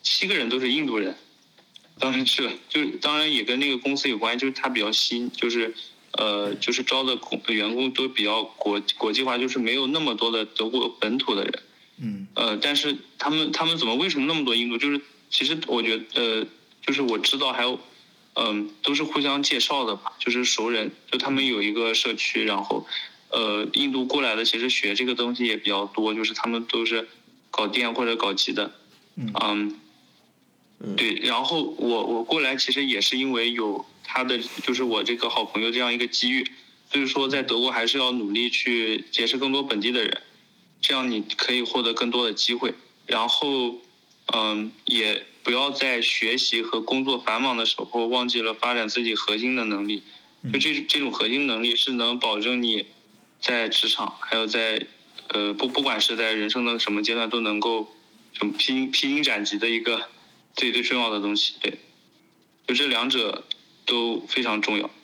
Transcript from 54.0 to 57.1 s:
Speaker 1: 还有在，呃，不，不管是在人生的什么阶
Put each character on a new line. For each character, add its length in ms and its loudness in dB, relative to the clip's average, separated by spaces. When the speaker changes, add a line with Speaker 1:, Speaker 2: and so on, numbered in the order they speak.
Speaker 1:
还 160 -2
有 100 0
在， 340 0
呃， 260 0
不， 140 -2
不 140 0
管 180 0
是 160 2
在 160 0
人 180 0
生 140 0
的 160 0
什 140 0
么 100 0
阶 120 0